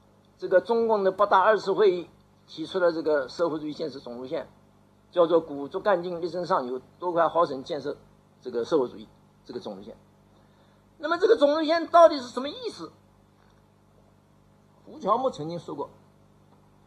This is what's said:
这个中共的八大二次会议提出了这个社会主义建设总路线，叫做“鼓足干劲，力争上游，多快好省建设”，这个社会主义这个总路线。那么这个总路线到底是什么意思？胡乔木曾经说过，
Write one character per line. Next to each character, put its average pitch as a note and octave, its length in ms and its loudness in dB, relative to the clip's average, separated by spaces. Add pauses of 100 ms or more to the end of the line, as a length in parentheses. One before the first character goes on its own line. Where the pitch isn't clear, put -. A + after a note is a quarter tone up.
(380)
这 F#3 100 -10
个 F3+ 140 4
中 A#3 260 0
共 G#3 160 2
的 F#3+ 80 2
八 G3 140 0
大 G3 160 4
二 G#3+ 160 4
次 F3+ 160 -4
会 F#3+ 180 4
议 F3 180 -6 (380)
提 D#3+ 180 -12
出 F#3+ 140 -6
了 F3 120 2
这 D#3+ 120 -4
个 D3 240 0
社 E3 220 -2
会 D#3 100 -6
主 D3+ 80 -10
义 D3+ 60 -8
建 D#3 160 -8
设 B2+ 100 -14
总 A#2+ 180 -14
路 B2+ 80 -12
线， C#3+ 220 -8 (640)
叫 F3 160 4
做 E3 120 4
“鼓 C#3+ 280 -6
足 F#3+ 120 -8
干 F#3+ 220 2
劲， F3 200 -8
力 F3 80 -6
争 F3 160 -6
上 D#3 200 0
游， B2+ 160 -8 (160)
多 F3 140 -6
快 E3 160 2
好 D#3+ 180 2
省 C#3 180 -4
建 D3 180 -8
设”， B2+ 160 -8 (440)
这 B2+ 80 -14
个 A#2 160 -4
社 D#3+ 140 2
会 B2 80 2
主 - 100 -18
义 G#2+ 100 -18 (380)
这 B2 80 -14
个 A#2+ 60 -10
总 G#2 160 -10
路 G2 80 -16
线。 G#2 120 -18 (1000)
那 D4+ 120 -6
么 E4+ 80 0
这 F4+ 100 4
个 G#4+ 80 6
总 C#4+ 180 4
路 D#4+ 80 0
线 D#4+ 260 0
到 E4+ 200 10
底 D#4 100 -4
是 B3 120 -10
什 B3+ 120 -6
么 C#4 60 -6
意 A4+ 220 -10
思？ - 220 -14 (1900)
胡 - 140 -20
乔 G3+ 180 2
木 B3+ 120 -2
曾 D3+ 200 -8
经 E3+ 100 -10
说 D#3 160 -14
过， C#3 140 -8 (960)